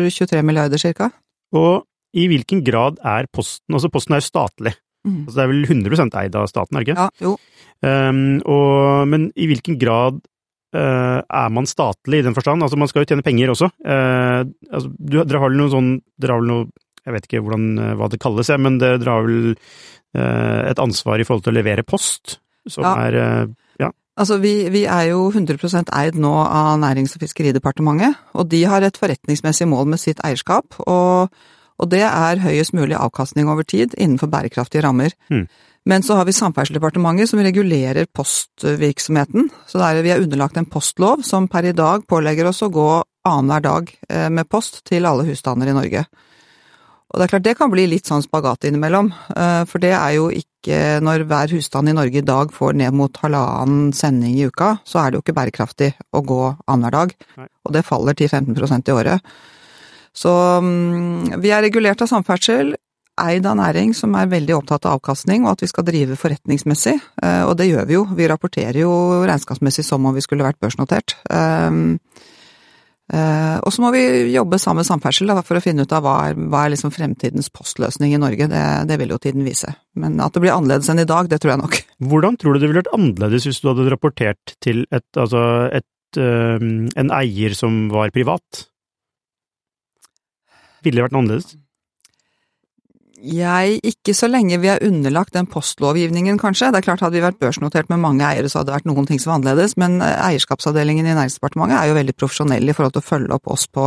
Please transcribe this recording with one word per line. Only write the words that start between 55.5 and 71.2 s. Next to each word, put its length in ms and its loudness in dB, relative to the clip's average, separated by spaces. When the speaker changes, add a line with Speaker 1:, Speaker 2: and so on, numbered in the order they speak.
Speaker 1:
å 100 0
gå 340 -2
annenhver 220 2
dag, 240 0
Speaker 2:
Nei. 120 -20
Speaker 1:
og 80 -6
det 100 2
faller 300 0
ti-femten 420 0
prosent 320 -2
i 60 2
året. 260 2
Så, 180 0
mm, 800 -2
vi 100 2
er 120 2
regulert 380 2
av 60 0
samferdsel, 680 0
eid 260 0
av 120 0
næring 360 2
som 220 0
er 120 2
veldig 340 0
opptatt 240 -2
av 160 0
avkastning, 420 0
og 140 0
at 40 -8
vi 60 -4
skal 160 -4
drive 320 0
forretningsmessig, 800 -2
eh, 200 2
og 140 2
det 100 2
gjør 200 2
vi 60 0
jo. 120 2
Vi 220 0
rapporterer 580 -2
jo 80 2
regnskapsmessig 580 -2
som 220 0
om 100 2
vi 60 -2
skulle 260 0
vært 120 -2
børsnotert. 560 -2